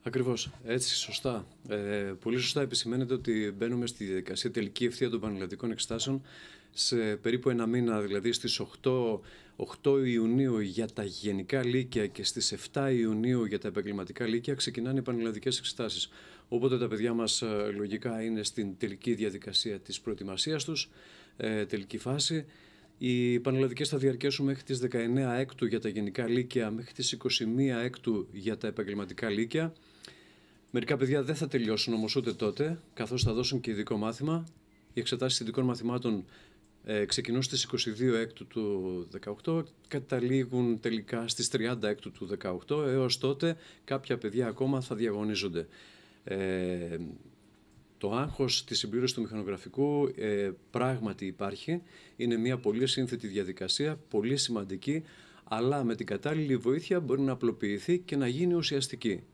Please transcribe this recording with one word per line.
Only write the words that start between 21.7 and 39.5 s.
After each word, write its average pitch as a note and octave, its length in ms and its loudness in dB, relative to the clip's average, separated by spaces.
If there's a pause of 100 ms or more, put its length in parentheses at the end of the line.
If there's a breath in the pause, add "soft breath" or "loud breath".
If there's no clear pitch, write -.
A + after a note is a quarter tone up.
φάση. C#3+ 480 0 (520 loud breath)
Οι B2 420 4
πανελλαδικές C3 500 2
θα D3+ 80 0
διαρκέσουν C3+ 480 2
μέχρι C3+ 180 0
τις C3 160 -2
δεκαεννέα B2 540 2
Έκτου C3 320 0
για A2 140 2
τα A2 100 -2
γενικά G#2 380 -2
λύκεια, B2 440 2
μέχρι A#2 220 -8
τις - 180 -2
είκοσι A#2+ 340 0
μία B2 320 2
Έκτου A#2 540 0
για G2+ 260 -2
τα A2+ 100 -4
επαγγελματικά G2+ 640 -4
λύκεια. A#2+ 440 0 (1000 loud breath)
Μερικά B2 260 0
παιδιά C3+ 260 2
δεν D3+ 120 -2
θα D#3+ 120 -2
τελειώσουν A#2 460 0
όμως A2 220 2
ούτε A#2 180 0
τότε, D3 460 0 (140)
καθώς A#2 300 0
θα A2 100 4
δώσουν B2 260 0
και A#2+ 120 -4
ειδικό G#2+ 260 0
μάθημα. C#3 480 0 (480)
Οι B2 60 -2
εξετάσεις B2+ 400 0
ειδικών A#2+ 260 0
μαθημάτων, A#2+ 600 0 (580 loud breath)
ε, G#2 220 2
ξεκινούν A#2+ 360 0
στις B2+ 220 -2
είκοσι - 280 -2
δύο A#2 240 2
Έκτου A2+ 320 -2
του F#2 600 -2
δεκαοκτώ, G#2+ 560 -2 (220)